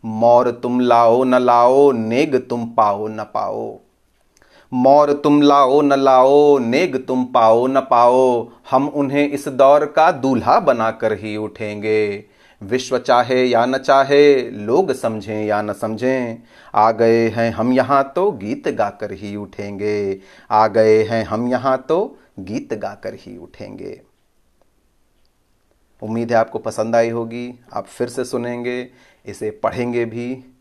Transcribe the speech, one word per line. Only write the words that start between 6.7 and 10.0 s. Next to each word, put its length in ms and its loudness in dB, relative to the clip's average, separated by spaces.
तुम 200 -2
पाओ 420 4
न 120 0
पाओ, 720 2
हम 160 0
उन्हें 420 -2
इस 180 -8
दौर 380 4
का 260 2